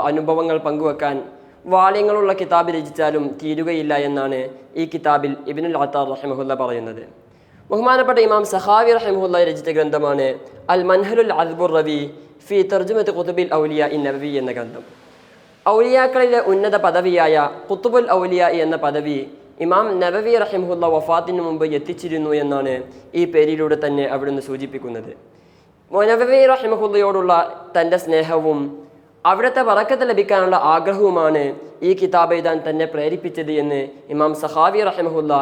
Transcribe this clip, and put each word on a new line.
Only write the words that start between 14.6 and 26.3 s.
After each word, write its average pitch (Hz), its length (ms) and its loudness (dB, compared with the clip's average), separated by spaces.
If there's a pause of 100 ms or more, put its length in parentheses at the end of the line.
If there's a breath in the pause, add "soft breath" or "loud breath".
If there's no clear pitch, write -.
ഔലിയാക്കളിലെ 247 720 4 (100)
ഉന്നത 202 340 2
പദവിയായ 170 520 4 (320)
ഖുതുബുൽ 233 380 0 (100)
ഔലിയ 180 260 0 (220)
എന്ന 160 200 -2
പദവി 147 320 -2 (480)
ഇമാം 190 220 2 (160)
നബവി 208 300 0 (100)
റഹിമഹുല്ല 180 520 -2
വഫാത്തിന് 170 520 -2
മുമ്പ് 160 180 -2 (140)
എത്തിച്ചിരുന്നു 160 520 -6 (120)
എന്നാണ് 139 320 -2 (460 loud breath)
ഈ - 20 4 (100)
പേരിലൂടെ 156 520 2
തന്നെ 143 200 0 (100)
അവിടുന്ന് 139 340 -4
സൂചിപ്പിക്കുന്നത്. 131 640 -10 (1000 soft breath)
നബവി 247 300 4 (120)